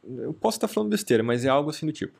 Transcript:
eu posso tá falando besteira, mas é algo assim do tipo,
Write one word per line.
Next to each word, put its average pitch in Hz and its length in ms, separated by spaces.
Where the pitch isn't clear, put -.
eu 123 280
posso 220 280
tá 214 80
falando 214 220
besteira, 123 320
mas 120 220
é 135 40
algo 143 220
assim 151 160
do 151 60
tipo, - 280